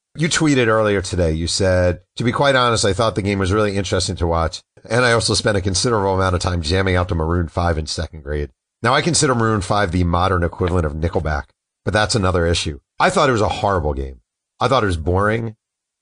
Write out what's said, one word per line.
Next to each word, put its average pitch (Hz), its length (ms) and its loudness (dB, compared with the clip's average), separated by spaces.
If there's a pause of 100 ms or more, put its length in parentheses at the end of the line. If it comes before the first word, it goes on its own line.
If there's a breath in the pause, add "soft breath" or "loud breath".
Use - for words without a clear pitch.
(180)
You 160 100 0
tweeted 139 400 2
earlier 107 340 2
today, 87 300 0
you 80 160 -2
said, 90 540 2 (160)
"To 123 60 -4
be 120 80 2
quite 139 240 2
honest, 120 280 2
I 98 100 2
thought 110 220 0
the 110 60 -2
game 98 180 -2
was 95 140 0
really 104 240 0
interesting 95 400 -2
to 90 100 -2
watch. 82 340 -2 (280)
And 123 160 2
I 117 80 4
also 110 220 0
spent 104 220 0
a 92 40 0
considerable 98 540 0
amount 92 200 2
of 87 60 -2
time 87 200 -2
jamming 92 340 0
out 90 140 0
to 90 60 -2
Maroon 82 320 0
five 85 300 -2
in 78 80 -4
second 78 380 -10
grade." 73 280 -6 (320)
Now, 120 100 2
I 151 80 2
consider 147 340 0
Maroon 110 260 0
five 104 300 0
the 90 120 2
modern 87 400 0
equivalent 87 420 -2
of 73 80 -4
Nickelback, 78 520 -4 (400)
but 90 80 -2
that's 104 220 0
another 92 300 0
issue. 82 340 -2 (200)
I 175 100 2
thought 160 200 2
it 127 40 2
was 107 80 2
a 202 80 2
horrible 85 440 -2
game. 67 280 -8 (380)
I 120 80 0
thought 127 160 2
it 101 40 0
was 87 100 0
boring. 104 580 -2 (460)